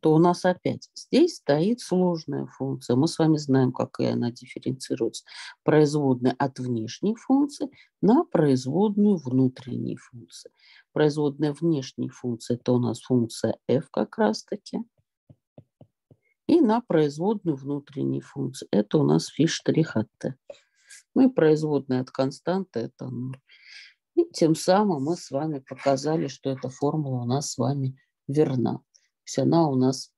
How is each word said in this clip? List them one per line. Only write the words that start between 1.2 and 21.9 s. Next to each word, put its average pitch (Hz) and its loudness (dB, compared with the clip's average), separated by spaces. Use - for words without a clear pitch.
стоит 180 0
сложная 165 -2
функция. 135 -4
Мы 135 4
с - -4
вами 160 4
знаем, 131 2
как - -6
и 127 0
она 120 -2
дифференцируется. 127 -8
Производная 143 2
от 135 -4
внешней 123 -4
функции 277 -2
на 254 4
производную 175 2
внутренней 127 -2
функции. - -20
Производная 147 0
внешней 139 -4
функции — 123 -6
это 127 0
у 123 2
нас 117 -4
функция 117 -2
f 135 0
как - -4
раз-таки. 214 -2
И 339 6
на 233 4
производную 165 0
внутренней 135 -6
функции — 135 -10
это 196 0
у 147 4
нас 156 2
фи - 0
штрих - -2
от 110 -2
t. - -8
Ну 262 4
и 262 -4
производная 151 2